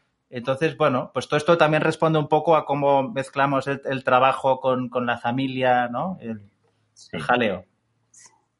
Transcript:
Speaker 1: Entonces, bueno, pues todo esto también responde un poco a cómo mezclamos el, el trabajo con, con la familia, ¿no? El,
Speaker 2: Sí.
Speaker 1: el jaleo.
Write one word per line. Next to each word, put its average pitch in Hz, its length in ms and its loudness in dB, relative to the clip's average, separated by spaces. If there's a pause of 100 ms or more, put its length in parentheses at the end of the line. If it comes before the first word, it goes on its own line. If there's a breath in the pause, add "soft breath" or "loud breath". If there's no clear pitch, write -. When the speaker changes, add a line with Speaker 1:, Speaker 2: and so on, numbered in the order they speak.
(300)
Speaker 1:
Entonces, 131 460 -4
bueno, 139 380 0
pues 127 140 -6
todo 147 100 0
esto 170 200 4
también 156 240 4
responde 160 360 0
un 147 80 0
poco 160 300 2
a 143 80 2
cómo 139 440 2
mezclamos 139 600 -2
el, 139 160 -4
el 131 180 -4
trabajo 131 580 2
con, 127 280 -2
con 120 180 -4
la 120 120 -2
familia, 127 720 0
¿no? 156 320 -6
El, 113 200 -10 (540)
Speaker 2:
Sí. - 180 -20
Speaker 1:
el 82 100 -10
jaleo. 117 420 0 (960 soft breath)